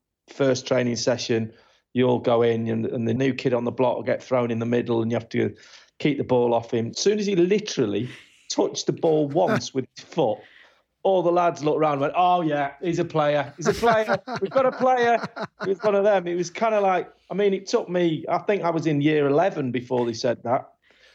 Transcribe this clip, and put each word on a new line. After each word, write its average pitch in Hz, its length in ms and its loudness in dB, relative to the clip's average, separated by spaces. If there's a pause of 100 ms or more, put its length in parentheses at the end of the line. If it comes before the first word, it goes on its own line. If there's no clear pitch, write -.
(300)
first 131 360 0
training 123 300 0
session, 113 560 -2 (420)
you 127 140 2
all 123 120 2
go 117 220 2
in 113 280 2
and, 113 160 -2
and 113 200 -4
the 110 80 0
new 131 200 0
kid 127 200 -2
on 120 120 0
the 117 60 -2
block 123 260 0
will 120 60 -6
get 120 200 -4
thrown 123 280 0
in 113 80 -2
the 117 60 -4
middle 120 360 0
and 113 100 -2
you 117 60 0
have 113 120 -8
to 113 240 -2 (460)
keep 151 180 0
the - 60 -2
ball 120 300 2
off 113 200 -2
him. 117 180 -2
As - 80 -10
soon 214 200 2
as 202 60 -2
he 196 100 0
literally 151 760 0 (400)
touched - 360 -2
the 170 80 0
ball 156 340 2
once 175 460 0
with 135 120 -4 (120)
his - 80 -18
foot, 113 320 -2 (680)
all 190 200 2
the 170 80 2
lads 175 320 0
looked 151 160 2
around 156 140 2
and 139 80 -2
went, 147 140 -2
"Oh, 180 260 4
yeah, 147 380 -2
he's 170 200 -2
a 165 60 0
player. 147 520 0
He's 175 100 -6
a 208 60 2
player. 226 460 0 (200)
We've 196 120 -4
got 262 160 2
a 254 40 0
player." 240 480 2 (440)
It 196 40 -4
was 190 140 -2
one 208 140 2
of 196 80 2
them. 196 240 2
It 175 80 -4
was 175 160 -4
kinda 220 280 0
like, 190 320 0 (200)
I - 20 -8
mean, 196 220 2
it 190 100 -6
took - 240 -2
me, 175 400 0
I 170 80 0
think 202 260 -2
I 170 60 0
was 160 160 -2
in 147 160 0
year 151 260 2
eleven 147 440 2
before 123 340 -2
they 117 80 -2
said 117 300 -2
that. 117 260 -2 (460)